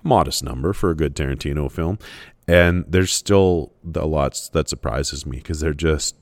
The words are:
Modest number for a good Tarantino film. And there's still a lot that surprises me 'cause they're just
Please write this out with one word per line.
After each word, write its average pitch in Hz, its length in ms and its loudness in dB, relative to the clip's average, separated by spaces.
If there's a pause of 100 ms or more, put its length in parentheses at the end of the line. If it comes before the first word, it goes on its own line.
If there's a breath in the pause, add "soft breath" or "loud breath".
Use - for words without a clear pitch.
Modest 95 400 2
number 71 300 -2
for 90 180 0
a 82 40 2
good 76 200 -2
Tarantino 69 560 -4
film. 87 260 -4 (480 loud breath)
And 87 420 4
there's 92 260 2
still 92 580 2 (240)
a 78 100 -2
lot 73 460 -2
that 78 180 0
surprises 69 560 -6
me 67 140 -8
'cause 78 220 -6
they're 78 120 0
just 76 480 -2